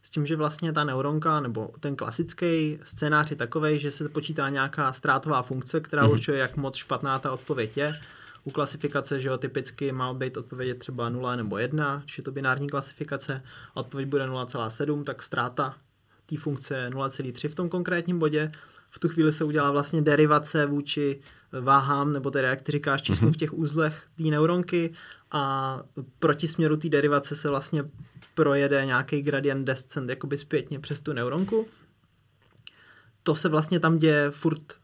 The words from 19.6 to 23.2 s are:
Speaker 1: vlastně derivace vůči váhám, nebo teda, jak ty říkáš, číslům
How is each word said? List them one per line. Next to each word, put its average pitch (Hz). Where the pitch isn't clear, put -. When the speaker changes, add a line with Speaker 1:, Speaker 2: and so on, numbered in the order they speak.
Speaker 1:
vlastně 143
derivace 147
vůči 143
váhám, 139
nebo 139
teda, 135
jak 131
ty -
říkáš, 143
číslům 107